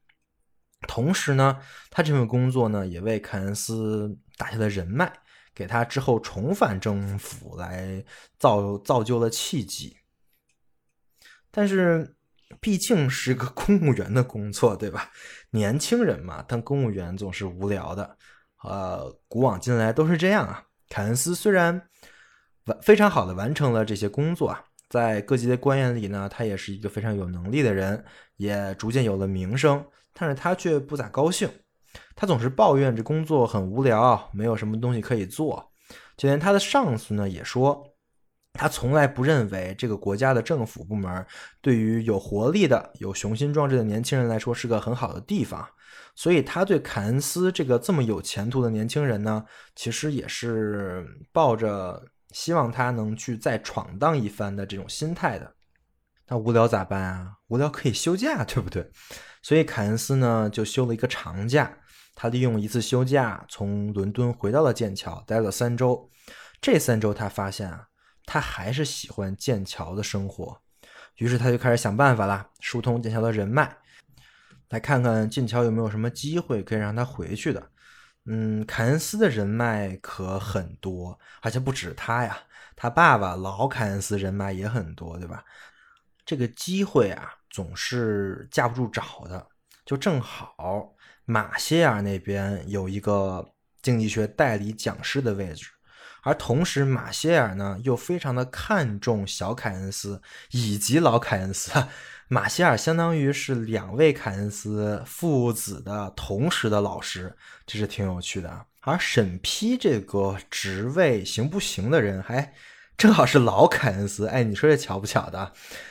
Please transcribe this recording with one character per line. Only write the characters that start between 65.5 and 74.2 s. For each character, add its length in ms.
三 260
周。 320
这 160
三 220
周 120
他 160
发 220
现 180
啊， 200
他 160
还 320
是 120
喜 260
欢 260
剑 280
桥 320
的 60
生 260
活， 280
于 100
是 100
他 140
就 80
开 120
始 60
想 200
办 200
法 80
啦， 240
疏 200
通 220
剑 100
桥 80
的 120
人 160
脉， 280